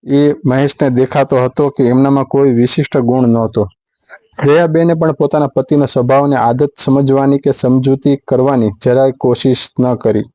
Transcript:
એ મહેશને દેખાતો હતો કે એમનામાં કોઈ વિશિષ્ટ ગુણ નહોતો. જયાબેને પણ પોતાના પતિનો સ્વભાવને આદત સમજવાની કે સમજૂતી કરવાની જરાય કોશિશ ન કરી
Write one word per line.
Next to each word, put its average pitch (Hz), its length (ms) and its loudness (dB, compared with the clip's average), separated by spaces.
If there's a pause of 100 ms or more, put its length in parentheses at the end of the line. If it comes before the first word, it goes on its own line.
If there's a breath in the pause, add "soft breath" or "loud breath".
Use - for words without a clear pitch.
એ 143 240 2 (120)
મહેશને 139 440 0
દેખાતો 131 560 0
હતો 139 240 -2
કે 135 140 -2
એમનામાં 135 400 2
કોઈ 139 280 0
વિશિષ્ટ 123 460 0
ગુણ 127 300 0
નહોતો. 113 400 0 (800 loud breath)
જયાબેને 165 460 2
પણ 160 200 -2
પોતાના 147 340 -2
પતિનો 143 380 0
સ્વભાવને 135 500 0
આદત 123 420 0
સમજવાની 139 600 0
કે 139 140 -2
સમજૂતી 135 680 0 (100)
કરવાની 127 420 0 (140)
જરાય 131 280 2
કોશિશ 127 580 -2 (100)
ન 127 160 0
કરી 107 280 -2 (120)